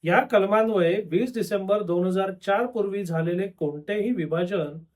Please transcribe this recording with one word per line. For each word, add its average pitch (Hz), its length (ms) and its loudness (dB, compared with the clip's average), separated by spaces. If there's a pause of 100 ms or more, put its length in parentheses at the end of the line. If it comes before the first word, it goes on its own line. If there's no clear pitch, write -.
या 185 200 4
कलमान्वये 202 680 4 (120)
वीस 202 280 0
डिसेंबर 202 480 0
दोन 175 240 0
हजार 190 260 0 (100)
चार 208 240 0
पूर्वी 202 380 -4
झालेले 175 440 -2
कोणतेही 185 640 -4
विभाजन 165 680 -2 (180)